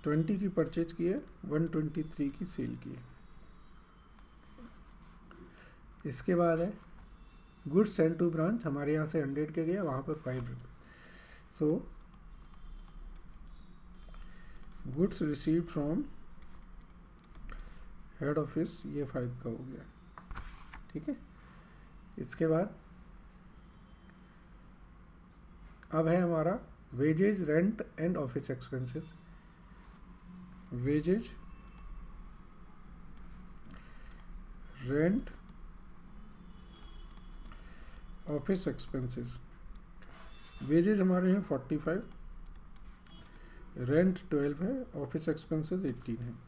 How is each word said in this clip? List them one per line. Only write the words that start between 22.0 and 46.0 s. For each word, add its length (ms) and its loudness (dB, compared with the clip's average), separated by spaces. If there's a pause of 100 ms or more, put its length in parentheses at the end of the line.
इसके 280 2
बाद 280 4 (3250)
अब 160 6
है 140 8
हमारा 300 6 (440)
wages, 520 6
rent 340 6 (180)
and 180 4
office 320 0
expenses। 580 -4 (1800)
wages, 460 4 (3500)
rent, 420 6 (3000)
office 380 2
expenses। 600 -2 (1400)
wages 320 8
हमारे 300 8
हैं 120 6
फ़ोर्टी 340 0
फ़ाइव, 260 2 (1800)
रेंट 400 6 (100)
ट्वेल्व 340 4
है, 200 0 (140)
ऑफिस 320 0
एक्सपेंसेस 560 0
एटीन 340 -2